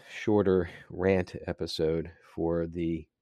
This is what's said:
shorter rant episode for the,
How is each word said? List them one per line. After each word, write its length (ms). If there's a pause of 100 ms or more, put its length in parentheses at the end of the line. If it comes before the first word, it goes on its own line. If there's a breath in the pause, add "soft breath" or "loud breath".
(120)
shorter 580 (220 loud breath)
rant 440 (120)
episode 640 (120)
for 440
the, 400 (140)